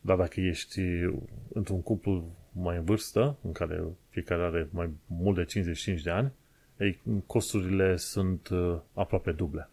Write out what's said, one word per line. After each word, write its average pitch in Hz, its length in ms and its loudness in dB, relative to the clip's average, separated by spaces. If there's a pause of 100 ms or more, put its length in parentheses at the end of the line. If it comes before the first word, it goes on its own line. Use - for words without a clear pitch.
Dar 95 160 4
dacă 90 240 0
ești 92 400 -2 (720)
într-un 95 300 -2
cuplu 90 540 -2 (160)
mai 90 240 -2
în 82 80 -2
vârstă, 110 580 2
în 92 100 -4
care 82 320 -2 (240)
fiecare 87 340 -2
are 85 280 0
mai 85 200 -2 (160)
mult 87 300 2
de 87 80 2
cincizeci 85 320 -2
și - 60 -8
cinci 87 200 -2
de 85 80 -2
ani, 117 220 2 (440)
ei, 98 240 0 (260)
costurile 95 720 2
sunt, 92 520 -2
uh, 87 300 2 (160)
aproape 90 380 0
duble. 78 400 -4